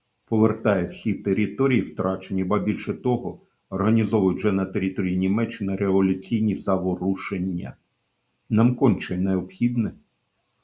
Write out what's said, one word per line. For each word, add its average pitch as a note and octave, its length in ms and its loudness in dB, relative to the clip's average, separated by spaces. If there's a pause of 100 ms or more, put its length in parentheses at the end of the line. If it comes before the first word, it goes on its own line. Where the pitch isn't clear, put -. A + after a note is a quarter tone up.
(260)
повертає G#2+ 600 2
всі - 280 -4
території G#2 680 0
втрачені, F#2+ 600 -4
ба G2+ 160 0
більше G2+ 340 -4
того, G2 460 -4 (300)
організовують G2+ 680 2
вже G#2+ 140 0
на F#2+ 140 0
території F#2 520 -2
Німеччини G2 580 -2
революційні G2 800 2
заворушення. F#2 1160 -2 (760)
Нам A#2 260 4
конче F#2+ 420 2
необхідна F#2+ 720 0 (720)